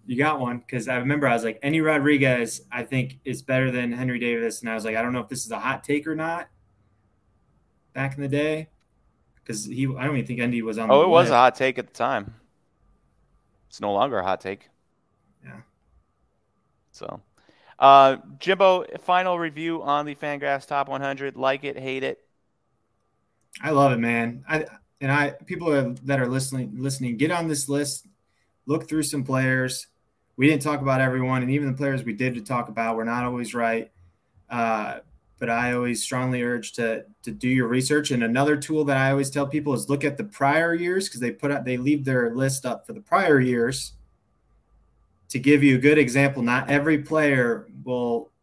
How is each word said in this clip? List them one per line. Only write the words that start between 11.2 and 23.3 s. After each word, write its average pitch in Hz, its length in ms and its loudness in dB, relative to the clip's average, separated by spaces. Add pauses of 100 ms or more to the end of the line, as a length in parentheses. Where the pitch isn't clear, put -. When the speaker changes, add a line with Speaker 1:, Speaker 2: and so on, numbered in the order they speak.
Speaker 1:
list. 120 80 2
Speaker 2:
a 123 40 6
hot 127 200 8
take 131 220 0
at 120 100 -8
the - 40 -20
time. 113 440 -4 (1300)
It's - 140 -14
no 104 100 -2
longer 113 260 2
a 92 40 0
hot 92 180 -2
take. 98 300 -10 (760)
Speaker 1:
Yeah. - 160 -20 (1300)
Speaker 2:
So, - 280 -14 (580)
uh, 135 380 10 (220)
Jimbo, 185 480 2 (160)
final 180 360 2
review 160 440 -6
on 147 240 0
the 143 80 -10
Fangraphs 143 520 -4
Top 139 220 -2
one 139 140 -6
hundred. 139 340 -6
Like 135 280 -2
it, 135 140 -8
hate 131 240 -6
it? 135 220 -6 (1400)